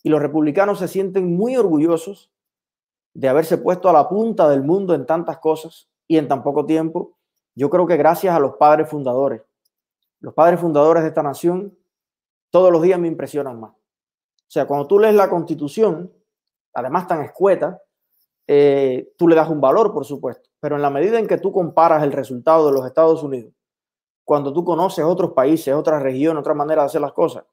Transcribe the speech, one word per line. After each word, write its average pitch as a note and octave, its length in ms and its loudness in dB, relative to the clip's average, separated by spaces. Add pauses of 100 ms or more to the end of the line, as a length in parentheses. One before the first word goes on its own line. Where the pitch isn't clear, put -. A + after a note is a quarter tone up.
Y - 80 -4
los D3+ 100 2
republicanos D#3 600 0
se F3+ 80 -6
sienten F#3 480 -4
muy A#3 200 -2
orgullosos E3+ 760 -2 (800)
de C3 160 -2
haberse D#3+ 300 0
puesto F3+ 280 -2
a F3 60 6
la C#3+ 160 4
punta G3 400 0
del C#3 140 0
mundo F3+ 320 0
en C3 100 -8
tantas E3 320 -4
cosas - 540 -6 (160)
y E3 100 2
en D3+ 100 0
tan C3+ 140 -2
poco C#3+ 240 -2
tiempo. D#3+ 540 -4 (340)
Yo C3+ 160 -2
creo F3+ 160 2
que E3 120 0
gracias E3+ 380 2
a E3 40 2
los C#3 160 0
padres D3+ 340 4
fundadores. C3 540 -4 (800)
Los B2+ 120 -16
padres E3+ 260 2
fundadores D#3+ 440 2
de D#3+ 60 -2
esta D#3+ 120 -2
nación F3+ 560 -4 (720)
todos F3+ 220 6
los E3 100 2
días F3+ 180 2
me E3+ 80 -2
impresionan C3+ 520 -8
más. A2 120 -18
O - 800 -20
sea, C#3+ 120 0
cuando D#3 220 -4
tú G3+ 100 2
lees G#3+ 180 4
la G3 140 4
Constitución, E3+ 840 -4 (640)
además C#3+ 340 -4
tan E3 140 -2
escueta, F3+ 600 -2 (680)
eh, C#3 720 2
tú E3+ 100 2
le E3 80 6
das D#3 140 2
un D3+ 120 -4
valor, G3+ 320 2
por C#3 120 -6
supuesto, C3+ 440 -12 (100)
pero D3 160 -6
en D3 60 -4
la C#3+ 80 0
medida F3 300 0
en G#3 80 -4
que F3+ 100 0
tú F#3+ 140 -4
comparas E3 520 2
el C#3+ 80 0
resultado C3+ 540 0
de C#3+ 80 2
los C3 120 -2
Estados D#3+ 380 2
Unidos, C3 300 -10 (720)
cuando C#3+ 280 0
tú E3+ 100 -2
conoces F3 420 -2
otros F3+ 260 -2
países, C#3 420 0
otras D#3 280 -2
regiones, C#3 380 -2
otra D3 140 -4
manera D3+ 280 -2
de D3+ 60 0
hacer D3 140 -4
las C#3 120 -6
cosas D3 400 -4